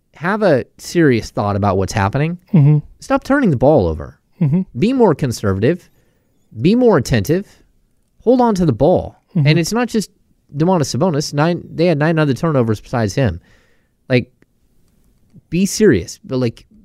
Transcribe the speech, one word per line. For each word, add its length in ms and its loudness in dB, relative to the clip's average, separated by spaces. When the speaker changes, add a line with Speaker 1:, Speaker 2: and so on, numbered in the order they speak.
Speaker 1:
Have 260 -6
a 240 2
serious 500 0
thought 260 -2
about 220 0
what's 160 -2
happening. 460 -2
Speaker 2:
Mm-hmm. 280 4
Speaker 1:
Stop 240 -4
turning 280 0
the 60 0
ball 300 4
over. 320 -8
Speaker 2:
Mm-hmm. 200 0
Speaker 1:
Be 140 0
more 200 4
conservative. 760 -2
Be 160 2
more 220 4
attentive. 680 -2
Hold 180 4
on 140 2
to 100 0
the 80 2
ball. 420 0
Speaker 2:
Mm-hmm. 120 0
Speaker 1:
And 120 4
it's 120 -4
not 180 -2
just 200 -4
Domantas 400 0
Sabonis. 400 -2
Nine, 260 0
they 140 -2
had 140 0
nine 180 0
other 160 0
turnovers 480 -2
besides 320 -4
him. 260 -2
Like, 240 -2
be 180 0
serious. 560 -2
But, 140 -8
like, 280 -8